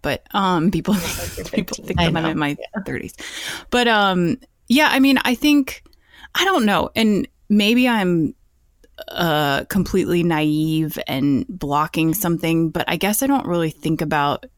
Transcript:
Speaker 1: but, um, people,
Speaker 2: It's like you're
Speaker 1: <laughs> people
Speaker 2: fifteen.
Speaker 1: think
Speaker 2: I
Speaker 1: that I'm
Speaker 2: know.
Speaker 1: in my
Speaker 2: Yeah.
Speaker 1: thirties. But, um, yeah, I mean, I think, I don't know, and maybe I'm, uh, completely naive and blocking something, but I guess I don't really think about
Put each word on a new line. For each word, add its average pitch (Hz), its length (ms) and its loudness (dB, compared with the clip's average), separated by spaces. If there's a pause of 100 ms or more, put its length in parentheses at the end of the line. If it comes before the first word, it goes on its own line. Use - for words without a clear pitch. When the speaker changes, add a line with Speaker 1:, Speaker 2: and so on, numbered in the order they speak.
Speaker 1:
but, 143 200 -4 (120)
um, 185 340 2
people, 170 240 0
Speaker 2:
It's 170 260 -4
like - 180 -10
you're - 80 -8
Speaker 1:
<laughs> - 200 -4
people - 100 -10
Speaker 2:
fifteen. - 120 -16
Speaker 1:
think 170 120 -2
Speaker 2:
I 170 40 4
Speaker 1:
that 165 140 2
I'm 160 60 -2
Speaker 2:
know. 165 60 -2
Speaker 1:
in 160 80 -4
my 151 120 0 (100)
Speaker 2:
Yeah. - 260 -10
Speaker 1:
thirties. - 300 -8 (560)
But, 240 160 2
um, 190 500 2 (300)
yeah, 294 240 4
I 269 80 2
mean, 269 260 6
I 254 80 2
think, 294 500 2 (520)
I 349 100 2
don't 370 220 2
know, 190 280 0
and 208 320 2 (220)
maybe 214 400 4
I'm, 180 460 0 (720)
uh, 151 580 0
completely 180 560 0
naive 156 880 0
and 135 400 0
blocking 160 680 -2
something, 165 560 0
but - 180 -4
I - 100 -2
guess 196 260 -2
I - 40 0
don't 277 200 0
really 170 240 0
think 160 300 -4
about 147 440 -2 (120)